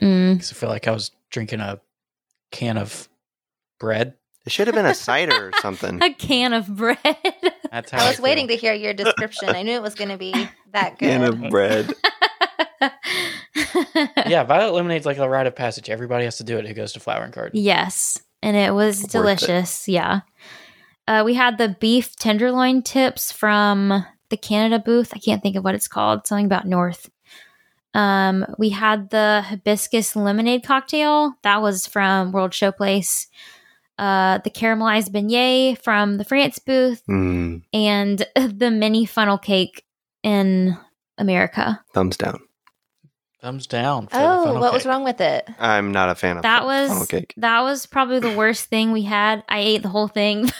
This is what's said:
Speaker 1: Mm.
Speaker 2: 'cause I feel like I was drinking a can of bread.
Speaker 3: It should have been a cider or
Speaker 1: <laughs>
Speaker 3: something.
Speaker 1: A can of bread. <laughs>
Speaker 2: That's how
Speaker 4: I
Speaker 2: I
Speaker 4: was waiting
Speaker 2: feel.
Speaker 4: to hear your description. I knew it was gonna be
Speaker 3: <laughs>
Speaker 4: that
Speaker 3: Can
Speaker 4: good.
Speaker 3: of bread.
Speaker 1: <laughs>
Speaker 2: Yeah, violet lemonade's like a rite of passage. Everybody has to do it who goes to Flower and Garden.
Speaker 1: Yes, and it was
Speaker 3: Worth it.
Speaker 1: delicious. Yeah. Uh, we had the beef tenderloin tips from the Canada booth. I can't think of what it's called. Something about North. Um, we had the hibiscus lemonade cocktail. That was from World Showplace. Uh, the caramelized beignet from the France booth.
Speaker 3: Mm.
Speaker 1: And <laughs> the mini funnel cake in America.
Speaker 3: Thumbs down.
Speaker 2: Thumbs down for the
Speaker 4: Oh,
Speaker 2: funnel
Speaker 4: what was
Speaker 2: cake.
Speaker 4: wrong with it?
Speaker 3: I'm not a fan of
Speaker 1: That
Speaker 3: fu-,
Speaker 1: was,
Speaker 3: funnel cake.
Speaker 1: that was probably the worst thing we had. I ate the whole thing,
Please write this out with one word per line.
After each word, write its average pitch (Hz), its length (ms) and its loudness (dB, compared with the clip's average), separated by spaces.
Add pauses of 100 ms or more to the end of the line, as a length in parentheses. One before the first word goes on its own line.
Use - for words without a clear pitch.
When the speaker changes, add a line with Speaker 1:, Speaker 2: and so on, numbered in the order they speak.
Speaker 1:
Mm. 185 360 4
Speaker 2:
'cause - 140 -6
I - 40 -18
feel 117 140 -6
like 107 180 -6
I 113 40 0
was 107 200 -6 (200)
drinking 113 300 -8
a 101 180 -8 (720)
can 117 260 -4
of - 300 -10 (720)
bread. 113 360 -2 (300)
Speaker 3:
It - 60 -8
should 208 160 0
have 233 80 0
been 208 100 2
a 143 80 4
cider - 540 0
or - 100 -12
Speaker 1:
<laughs> - 40 0
Speaker 3:
something. 95 420 -4
Speaker 1:
A 262 100 2
can 247 400 -2
of 214 140 -2
bread. 214 360 -2
<laughs> 349 680 -2
Speaker 2:
That's 117 200 -8
how 240 100 0
Speaker 4:
I 240 60 4
Speaker 2:
I - 20 4
Speaker 4:
was 262 100 -2
waiting 269 280 0
Speaker 2:
feel. 233 100 -2
Speaker 4:
to 226 40 -6
hear 220 120 2
your 208 200 -4
description. 214 560 -2
I 180 140 -2
knew 226 100 -2
it 240 80 -4
was 214 140 -8
gonna 196 220 -8
be 185 160 -10
Speaker 3:
<laughs> - 400 -6
Speaker 4:
that 190 260 -2
Speaker 3:
Can 127 220 2
Speaker 4:
good. 120 240 0
Speaker 3:
of - 40 -8
bread. 107 440 2 (880)
Speaker 1:
<laughs> - 0 - (1500)
Speaker 2:
Yeah, 160 160 4
violet 170 300 2
lemonade's 170 320 -2
like 139 120 -2
a 135 120 0
rite 135 180 2
of 123 80 -4
passage. 113 340 -6
Everybody 120 360 -2
has 113 120 -6
to 117 60 -14
do 113 140 -4
it 107 100 -6
who 110 60 -12
goes 107 200 -10
to 113 60 -16
Flower 110 240 -4
and - 100 -14
Garden. - 260 -6
Speaker 1:
Yes, 185 640 -2 (200)
and 214 140 0
it 196 180 2
was 208 280 2
Speaker 3:
Worth 208 40 -8
it. 196 60 -10
Speaker 1:
delicious. 185 760 0
Yeah. 185 340 0 (840)
Uh, 220 180 4
we 240 80 2
had 247 240 2
the 226 120 2 (100)
beef 233 380 2
tenderloin 254 640 2
tips 262 500 0
from 202 760 2 (240)
the 214 80 -4
Canada 220 460 0
booth. 233 320 2
I 202 40 -12
can't 214 220 -2
think 196 140 -2
of 190 80 -4
what 190 120 0
it's - 120 -4
called. 208 400 0
Something 208 180 0
about 196 220 0
North. 180 420 -2 (840)
Um, 190 520 2 (120)
we 214 120 2
had 208 400 0
the 214 380 2
hibiscus 208 680 -2
lemonade 220 480 0
cocktail. 302 680 2 (100)
That 208 180 2
was 202 260 0
from 190 440 2
World 185 200 0
Showplace. 196 760 0 (680)
Uh, 190 420 2
the - 120 -6
caramelized 220 580 0
beignet 247 720 2
from 208 360 2
the 202 80 -4
France 277 340 0
booth. 254 500 2
Speaker 3:
Mm. 87 540 0 (100)
Speaker 1:
And 202 580 0
<laughs> - 40 0
the 240 340 0
mini 220 360 2
funnel 202 320 0
cake - 480 -2 (360)
in 185 560 2 (400)
America. 190 640 -2 (120)
Speaker 3:
Thumbs - 240 0
down. - 240 -6 (960)
Speaker 2:
Thumbs 127 280 -12
down 123 400 -2
for - 100 -4
the 277 60 2
Speaker 4:
Oh, 349 220 4
Speaker 2:
funnel 240 160 0
Speaker 4:
what 240 120 2
was 254 100 0
Speaker 2:
cake. 262 60 -4
Speaker 4:
wrong 269 140 0
with 247 180 -2
it? 143 260 0 (120)
Speaker 3:
I'm 104 320 2
not 92 180 2
a 90 60 0
fan 90 220 -2
of 82 60 -10
Speaker 1:
That 226 180 4
Speaker 3:
fu-, 240 60 -4
Speaker 1:
was, 277 220 0
Speaker 3:
funnel 185 160 -2
cake. - 320 -4
Speaker 1:
that 233 240 2
was 269 240 -2
probably 254 340 0
the 233 160 -2
worst 214 300 2
thing 220 260 0
we 220 120 0
had. 208 440 0
I 208 120 0
ate 214 240 0
the 202 60 -2
whole 208 180 0
thing, 208 420 0 (100)